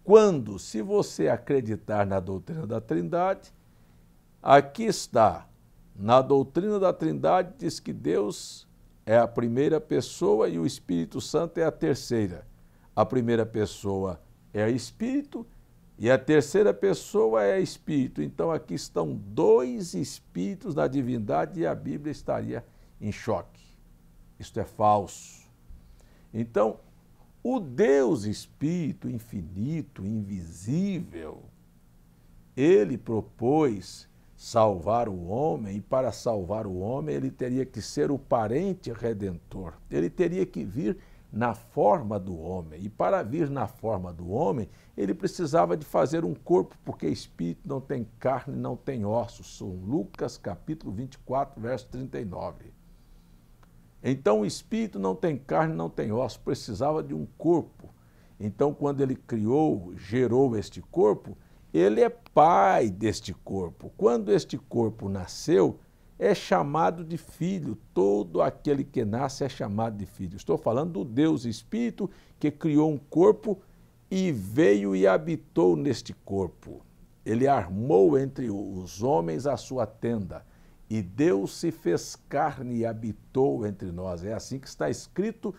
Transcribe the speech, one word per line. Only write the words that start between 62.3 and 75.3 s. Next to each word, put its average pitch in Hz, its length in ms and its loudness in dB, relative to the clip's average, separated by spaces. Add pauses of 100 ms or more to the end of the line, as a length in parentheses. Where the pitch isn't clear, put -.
deste 101 420 -4
corpo. - 640 -8
Quando 214 340 2
este 147 280 0
corpo 110 500 -4
nasceu, 139 680 0 (400)
é 190 160 4
chamado 165 680 0
de 165 140 -8
filho. 165 580 -6 (200)
Todo 180 480 2
aquele 143 400 0
que 123 200 -2
nasce 131 400 -4
é 135 60 -4
chamado 110 480 -4
de - 80 -8
filho. 92 320 -12
Estou 160 200 -2
falando 160 460 -2
do - 0 -
Deus 143 400 2
Espírito 214 640 -4 (320)
que 147 120 0
criou 151 400 2
um 143 80 -4
corpo 190 600 4 (500)
e 185 220 0
veio 175 640 4
e 190 120 6
habitou 170 680 2